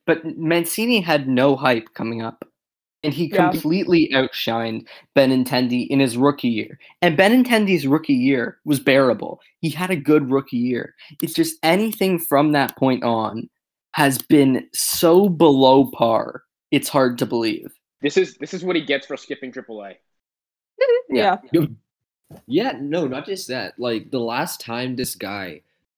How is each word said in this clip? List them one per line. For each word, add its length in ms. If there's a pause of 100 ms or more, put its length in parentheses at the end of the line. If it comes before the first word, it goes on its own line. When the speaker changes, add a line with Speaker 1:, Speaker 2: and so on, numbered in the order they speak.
Speaker 1:
but 300
Mancini 640
had 280
no 280
hype 380
coming 280
up. 220 (600)
And 100
he 120
Speaker 2:
Yeah. 240
Speaker 1:
completely 640
outshined 760 (300)
Benintendi 720
in 140
his 160
rookie 320
year. 320 (200)
And 160
Benintendi's 720
rookie 260
year 520
was 160
bearable. 600 (200)
He 100
had 200
a 60
good 340
rookie 260
year. 400 (260)
It's 100
just 300
anything 560
from 340
that 240
point 280
on 440 (440)
has 260
been 560
so 540
below 640
par, 500 (300)
it's 160
hard 300
to 80
believe. 460 (300)
Speaker 3:
This 140
is, 220
this 140
is 120
what 100
he 80
gets 240
for 100
skipping 360
triple 320
A. 120 (1120)
Speaker 2:
Yeah. 300 (1080)
Speaker 4:
Yeah, 340
no, 260
not 200
just 220
that. 300
Like, 320
the 100
last 400
time 360
this 180
guy 480 (360)